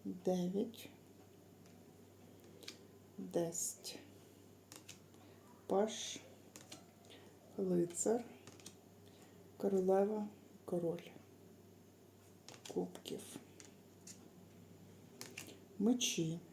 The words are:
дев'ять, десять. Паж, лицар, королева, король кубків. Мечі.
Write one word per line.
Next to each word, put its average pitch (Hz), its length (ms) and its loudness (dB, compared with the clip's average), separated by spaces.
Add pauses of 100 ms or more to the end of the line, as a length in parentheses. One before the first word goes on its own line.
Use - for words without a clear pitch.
дев'ять, 185 840 0 (2250)
десять. - 800 -2 (1700)
Паж, - 540 2 (1400)
лицар, 185 680 4 (1300)
королева, 196 720 6 (360)
король 170 440 0 (1700)
кубків. - 460 -2 (2500)
Мечі. 175 600 4 (120)